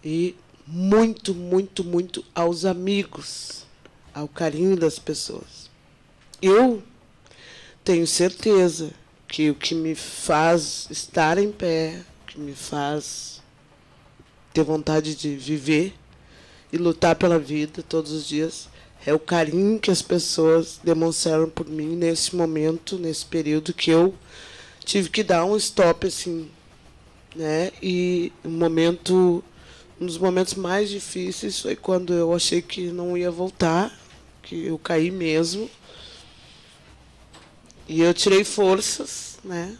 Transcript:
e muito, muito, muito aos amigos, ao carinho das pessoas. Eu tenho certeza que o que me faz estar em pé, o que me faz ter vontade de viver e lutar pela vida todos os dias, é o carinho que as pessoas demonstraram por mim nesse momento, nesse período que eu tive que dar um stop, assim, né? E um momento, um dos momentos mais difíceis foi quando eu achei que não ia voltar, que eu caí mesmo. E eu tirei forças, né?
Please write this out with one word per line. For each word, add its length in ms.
e 320
muito, 640
muito, 500
muito 500
aos 320
amigos, 1000
ao 140
carinho 480
das 240
pessoas. 720
Eu 420
tenho 220
certeza 840
que 220
o 60
que 180
me 220
faz 920
estar 480
em 140
pé, 500
o 40
que 120
me 140
faz 880
ter 100
vontade 520
de 200
viver 580
e 60
lutar 380
pela 240
vida 440
todos 280
os 160
dias, 420
é 80
o 60
carinho 600
que 120
as 100
pessoas 840
demonstraram 680
por 180
mim 280
nesse 400
momento, 640
nesse 280
período 480
que 180
eu 220
tive 260
que 140
dar 220
um 120
stop, 500
assim, 420
né? 360
E 500
um 80
momento, 920
um 60
dos 120
momentos 380
mais 340
difíceis 720
foi 160
quando 380
eu 200
achei 280
que 300
não 260
ia 140
voltar, 600
que 240
eu 140
caí 320
mesmo. 580
E 140
eu 120
tirei 300
forças, 1000
né? 360